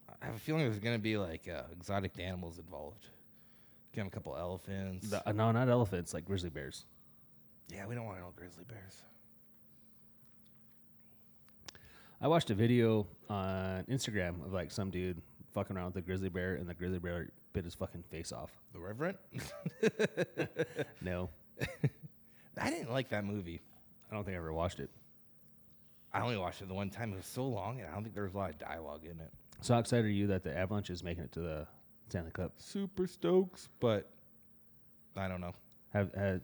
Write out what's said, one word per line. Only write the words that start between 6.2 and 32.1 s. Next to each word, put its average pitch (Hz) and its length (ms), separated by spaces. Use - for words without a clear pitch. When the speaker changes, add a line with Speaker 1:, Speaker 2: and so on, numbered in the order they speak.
Speaker 2:
grizzly 92 260
bears. 73 340
Speaker 1:
Yeah, 95 180
we 117 80
don't 120 100
want 95 160
no 90 160
grizzly 87 320
bears. 98 340
Speaker 2:
I 127 80
watched 165 220
a 110 40
video 113 520
on 95 560
Instagram 92 600
of, 92 80
like, 90 180
some 98 200
dude 90 300
fucking 101 240
around 90 100
with 90 100
a 95 60
grizzly 92 260
bear, 92 260
and 87 140
the 87 60
grizzly 90 240
bear 87 300
bit 95 120
his 87 100
fucking 87 360
face 85 220
off. - 180
Speaker 1:
The 92 80
Reverend? 123 380
<laughs> - 680
Speaker 2:
No. 90 300
Speaker 1:
<laughs> - 1000
I 254 100
didn't 320 220
like 131 180
that 104 140
movie. 95 360
Speaker 2:
I - 40
don't 104 100
think 95 100
I 90 40
ever 82 140
watched 82 280
it. 69 100
Speaker 1:
I 98 80
only 117 160
watched 90 260
it 98 60
the 92 60
one 98 160
time. 107 220
It 98 40
was 92 100
so 127 200
long, 117 340
and 90 80
I 76 60
don't 101 80
think 110 120
there 101 100
was 92 100
a - 40
lot 95 120
of 73 80
dialogue 76 460
in 82 160
it. 80 100
Speaker 2:
So - 140
how 117 60
excited 117 260
are 104 40
you 101 180
that 95 140
the 76 140
Avalanche 95 340
is 85 140
making 85 200
it - 80
to 80 80
the 78 260
Stanley 82 220